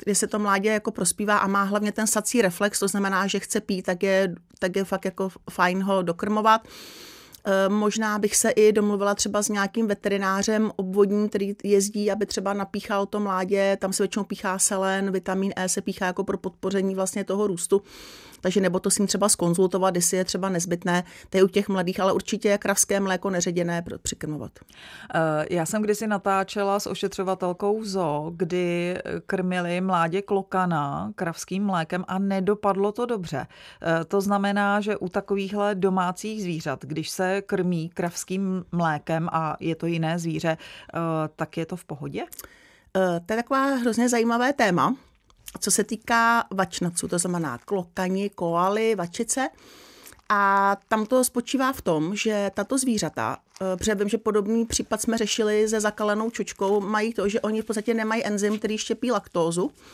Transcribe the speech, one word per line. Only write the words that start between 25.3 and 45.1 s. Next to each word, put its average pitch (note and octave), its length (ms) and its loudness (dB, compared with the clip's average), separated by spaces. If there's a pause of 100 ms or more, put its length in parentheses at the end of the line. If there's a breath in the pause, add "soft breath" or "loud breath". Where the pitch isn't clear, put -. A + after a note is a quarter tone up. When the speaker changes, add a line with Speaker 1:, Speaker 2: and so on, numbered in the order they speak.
Speaker 2:
já E3+ 160 0
jsem G#3+ 160 -2
kdysi G#3 240 0
natáčela G3 720 0
s G3 60 -6
ošetřovatelkou F#3+ 920 -2
v A3 60 -8
zoo, E3+ 500 -2
kdy F3 600 0 (280)
krmili F3+ 540 -2
mládě F#3 420 2
klokana F#3 920 0
kravským F3+ 500 -4
mlékem F3+ 440 -2
a F#3 100 -2
nedopadlo G3 760 2
to A#3+ 140 -4
dobře. F#3 400 -4 (540 loud breath)
Eh, E3 40 -4
to G3+ 160 0
znamená, G3+ 600 2
že G#3 160 -2
u F#3 120 -4
takovýchhle G3+ 680 -2
domácích F#3+ 680 0
zvířat, D#3+ 420 -4
když D#3 260 -6
se F#3 240 0 (120)
krmí F3 420 0
kravským F#3 840 -4
mlékem E3 600 0
a D#3+ 280 -2
je E3 140 -2
to E3 120 -6
jiné E3 320 0
zvíře, E3 300 -4 (100)
eh, - 400 -14 (380)
tak - 200 -6
je E3 100 -4
to F3+ 100 -8
v - 80 -12
pohodě? D3 400 -10 (720 loud breath)
Speaker 1:
Eh, F3+ 300 2
to - 60 -4
je A3 40 0
taková C4+ 380 0
hrozně A#3+ 340 2
zajímavé A#3+ 440 2
téma. F#3+ 440 4 (640 soft breath)